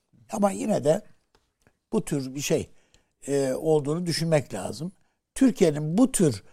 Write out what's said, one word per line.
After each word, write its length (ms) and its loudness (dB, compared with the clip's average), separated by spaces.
Ama 180 0
yine 340 -2
de 180 2
bu 120 -2
tür 300 -4
bir 60 -8
şey, 300 -2
e, 260 0
olduğunu 540 0
düşünmek 480 0
lazım. 380 -8
Türkiye'nin 640 2
bu 140 4
tür 300 2